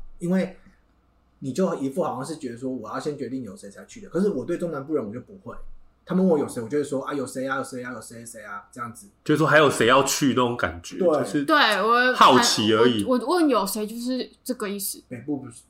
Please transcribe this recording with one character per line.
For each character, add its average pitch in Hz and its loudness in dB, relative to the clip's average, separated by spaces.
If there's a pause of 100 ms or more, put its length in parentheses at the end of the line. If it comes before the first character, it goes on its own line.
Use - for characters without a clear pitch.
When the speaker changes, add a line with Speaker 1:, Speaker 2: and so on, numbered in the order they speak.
(180)
Speaker 1:
因 175 -2
为 185 0 (840)
你 135 -8
就 180 0
一 135 -4
副 170 -2
好 135 -4
像 131 -8
是 156 -10
觉 123 -10
得 117 -12
说 127 -6
我 123 -8
要 135 -6
先 147 -6
决 131 -8
定 131 -8
有 98 -12
谁 - -18
才 - -18
去 - -20
的。 - -16
可 170 -2
是 202 4
我 240 -2
对 170 -4
中 170 -4
南 139 -6
部 156 -4
人 123 -2
我 104 -8
就 120 -10
不 - -20 (100)
会， - -14 (500)
他 180 -4
们 185 4
问 180 6
我 151 4
有 131 0
谁， 120 -8
我 110 -8
就 147 -2
会 147 0
说 135 -4
啊 143 -8
有 135 -4
谁 131 -6
啊 135 -4
有 131 -4
谁 127 -12
啊 247 -10
有 233 -12
谁 233 -16
谁 233 -18
啊 202 -14
这 - -14
样 - -10
子。 - -20 (160)
Speaker 2:
就 151 2
是 147 2
说 156 2
还 147 6
有 151 8
谁 117 2
要 135 6
去 135 0
那 113 2
种 120 2
感 85 -4
觉， - -14
Speaker 1:
对。 185 2
Speaker 2:
就 147 2
是 147 -2
Speaker 3:
对， 311 4 (260)
我 240 4
Speaker 2:
好 165 8
奇 110 2
而 113 6
已。 110 0
Speaker 3:
我， 247 2
我 262 0
问 320 4
有 202 2
谁 214 -4
就 220 -10
是 247 -6 (140)
这 254 -4
个 220 -8
意 202 -6
思。 - -8
Speaker 1:
北 123 -12
部 143 -4
不 120 -12
是， - -20